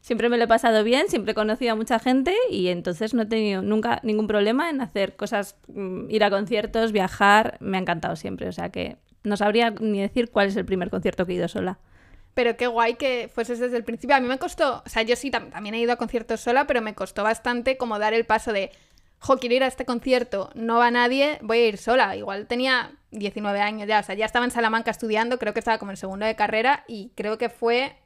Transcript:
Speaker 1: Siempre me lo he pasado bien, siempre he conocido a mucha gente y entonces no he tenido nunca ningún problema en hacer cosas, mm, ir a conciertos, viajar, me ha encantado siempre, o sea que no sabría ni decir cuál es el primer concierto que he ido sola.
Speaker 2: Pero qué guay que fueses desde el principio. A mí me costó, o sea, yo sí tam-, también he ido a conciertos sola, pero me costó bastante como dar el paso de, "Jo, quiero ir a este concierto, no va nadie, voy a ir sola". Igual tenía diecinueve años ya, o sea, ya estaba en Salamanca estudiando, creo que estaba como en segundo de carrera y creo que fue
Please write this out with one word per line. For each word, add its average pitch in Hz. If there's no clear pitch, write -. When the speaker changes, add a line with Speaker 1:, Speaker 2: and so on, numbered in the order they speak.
Speaker 1:
Siempre 226
me 240
lo 233
he 226
pasado 226
bien, 262
siempre 220
he -
conocido 220
a -
mucha 226
gente 262
y 180
entonces 180
no 233
he 214
tenido 208
nunca 214
ningún 214
problema 214
en 285
hacer 196
cosas, 202
mm, 185
ir 214
a 202
conciertos, 214
viajar, 202
me 190
ha -
encantado 170
siempre, -
o 180
sea 170
que -
no 202
sabría 214
ni 214
decir 226
cuál 202
es 196
el 190
primer 180
concierto 185
que 185
he 180
ido 175
sola. 185
Speaker 2:
Pero 233
qué 240
guay 233
que 247
fueses 233
desde 247
el 233
principio. 240
A 269
mí 247
me 262
costó, 311
o -
sea, 220
yo 226
sí 277
tam-, -
también 208
he 233
ido 233
a 240
conciertos 226
sola, 262
pero 262
me 214
costó 196
bastante 240
como 226
dar 214
el 226
paso 233
de, 196
"Jo, 269
quiero 240
ir 262
a 262
este 247
concierto, 240
no 226
va 240
nadie, 254
voy 226
a 233
ir 202
sola". 220
Igual 202
tenía 247
diecinueve 202
años 208
ya, 214
o -
sea, 196
ya 220
estaba 240
en 247
Salamanca 226
estudiando, 226
creo 214
que 233
estaba 220
como 202
en 190
segundo 196
de 220
carrera 220
y 220
creo 220
que 233
fue 240